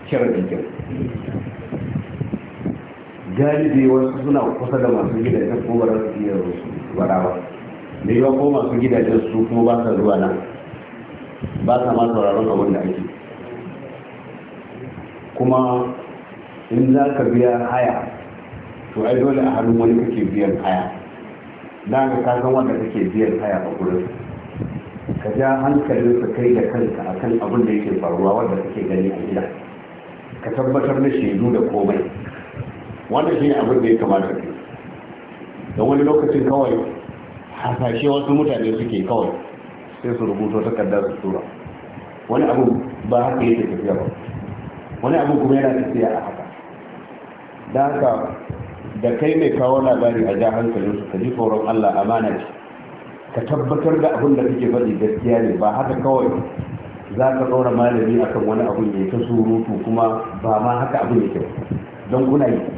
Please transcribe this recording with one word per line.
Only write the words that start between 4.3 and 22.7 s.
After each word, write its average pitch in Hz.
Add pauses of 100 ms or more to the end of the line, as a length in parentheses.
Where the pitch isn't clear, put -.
kusa 123
da 123
masu 107
gidajen 117
ko 113
ba 117
za 110
su 107
iya 101
su 90 (400)
faɗa 95
ba. 92 (720)
Da -
yawa 131
ko 139 (100)
masu 127
gidajen 113 (100)
su 110
kuma 117 (100)
ba 117
sa 110
zuwa 98
nan. 92 (1300)
Ba 120
sa 123
ma 117
sauraron 104
abin 98
da 98
ake. 92 (2250)
Kuma 127 (800)
in 131
za 139
ka 131
biya 120 (160)
haya, 123 (880)
to 110
ai 127
dole 131
a 131
hannun 117
wani 117
kake 98
biyan 98
haya. 92 (1000)
Da 131
haka 127
ka 123
san 123
wanda 131 (120)